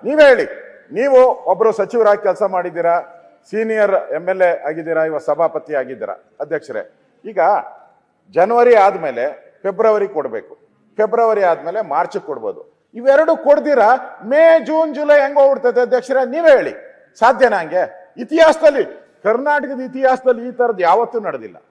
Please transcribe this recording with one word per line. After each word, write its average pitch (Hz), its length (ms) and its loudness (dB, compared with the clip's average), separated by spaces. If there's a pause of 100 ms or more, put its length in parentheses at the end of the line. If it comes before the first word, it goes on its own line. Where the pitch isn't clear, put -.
ನೀವೇ 302 200 2
ಹೇಳಿ, 226 220 6 (460)
ನೀವು 254 280 2 (320)
ಒಬ್ರು 214 200 2
ಸಚಿವರಾಗಿ 208 520 0
ಕೆಲಸ 185 200 -2
ಮಾಡಿದ್ದೀರಾ, 175 520 -2 (540)
ಸೀನಿಯರ್ 208 640 -2
ಎಮ್ 175 160 -6
ಎಲ್ 190 120 -2
ಎ 170 260 0
ಆಗಿದ್ದೀರಾ, 160 360 -4
ಇವಾಗ 151 180 -4
ಸಭಾಪತಿ 156 520 -4
ಆಗಿದ್ದೀರಾ 123 420 -8 (260)
ಅಧ್ಯಕ್ಷರೇ. 147 420 -8 (420)
ಈಗ 220 140 -6 (920)
ಜನವರಿ 233 440 4
ಆದ್ಮೇಲೆ 165 500 0 (380)
ಫೆಬ್ರವರಿ 202 440 0
ಕೊಡ್ಬೇಕು, 131 460 -8 (440)
ಫೆಬ್ರವರಿ 214 460 0
ಆದ್ಮೇಲೆ 170 380 -2
ಮಾರ್ಚ್ 175 360 -6
ಕೊಡ್ಬೋದು. 113 760 -12
ಇವೆರಡು 285 420 2
ಕೊಡ್ದಿರಾ 277 880 2
ಮೇ, 320 360 4
ಜೂನ್, 302 360 -4
ಜುಲೈ 294 260 2
ಹೆಂಗ್ 285 160 -2
ಹೋಗ್ಬಿಡ್ತದೆ 269 440 2
ಅಧ್ಯಕ್ಷರೇ? 254 440 -2
ನೀವೇ 311 240 0
ಹೇಳಿ, 180 240 4 (460)
ಸಾಧ್ಯನಾ 233 380 2
ಹಂಗೆ? 170 600 -6
ಇತಿಹಾಸದಲ್ಲಿ, 302 680 2 (380)
ಕರ್ನಾಟಕದ 269 580 -2
ಇತಿಹಾಸದಲ್ಲಿ 254 680 -2
ಈ 202 40 -10
ತರದ್ 226 300 -2
ಯಾವತ್ತೂ 220 380 0
ನಡೆದಿಲ್ಲ. 113 380 -10 (140)